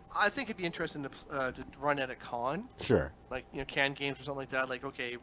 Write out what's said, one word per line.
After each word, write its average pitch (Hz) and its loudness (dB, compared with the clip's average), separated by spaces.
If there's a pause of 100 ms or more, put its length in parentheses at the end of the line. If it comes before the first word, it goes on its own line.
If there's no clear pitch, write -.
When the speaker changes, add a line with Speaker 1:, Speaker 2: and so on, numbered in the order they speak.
(180)
Speaker 1:
I 202 6
think 254 -2
it'd 226 -6
be 180 -2
interesting 160 -2
to 135 -4
pl-, - -6
uh, 127 2
to 131 -6 (160)
run 143 4
at 131 0
a 123 -6
con. 135 -2 (140)
Speaker 2:
Sure. 76 6 (180)
Speaker 1:
Like, 127 -4
you 135 -6
know, 135 -4
can 139 2
games 139 -2
or 131 -14
something 139 -6
like 135 -6
that. 131 2
Like, 127 -4
okay, 127 -4